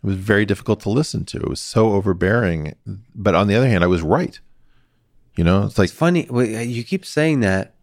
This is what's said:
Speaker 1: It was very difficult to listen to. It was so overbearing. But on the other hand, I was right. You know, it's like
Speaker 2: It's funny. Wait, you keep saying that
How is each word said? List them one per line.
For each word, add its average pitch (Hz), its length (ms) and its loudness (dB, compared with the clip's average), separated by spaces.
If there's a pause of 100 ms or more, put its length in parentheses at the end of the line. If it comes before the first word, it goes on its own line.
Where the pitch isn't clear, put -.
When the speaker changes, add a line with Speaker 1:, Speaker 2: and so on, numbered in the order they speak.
Speaker 1:
It - 20 -2
was 98 100 -2
very 101 300 2
difficult 104 360 -2
to 101 80 -4
listen 123 360 -2
to. - 120 -10
It - 120 -6
was - 100 -8
so 110 340 0
overbearing. 92 800 0 (420)
But 98 180 0
on 101 140 4
the 101 80 2
other 131 120 4
hand, 98 140 4
I 87 60 4
was 90 140 2
right. 98 360 0 (1000)
You 85 60 -2
know, 95 220 2
it's - 140 -6
like 95 120 2
Speaker 2:
It's - 80 -20
funny. 170 320 0
Wait, 120 380 -2
you 120 160 -6
keep 190 200 -6
saying 151 360 0
that 95 420 -2